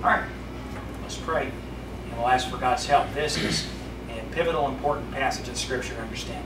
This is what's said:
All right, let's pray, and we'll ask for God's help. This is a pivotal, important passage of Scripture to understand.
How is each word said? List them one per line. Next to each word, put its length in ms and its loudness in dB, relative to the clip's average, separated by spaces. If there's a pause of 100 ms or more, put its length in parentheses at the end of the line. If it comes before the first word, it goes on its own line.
All 60 8
right, 140 6 (760)
let's 140 -6
pray, 280 0
and 720 -8
we'll 100 2
ask 220 6
for 80 -4
God's 280 2
help. 280 6
This 240 0
is 300 0 (420)
a 260 -6
pivotal, 320 2
important 440 0
passage 380 0
of 80 -4
Scripture 380 -2
to 60 -6
understand. 440 -6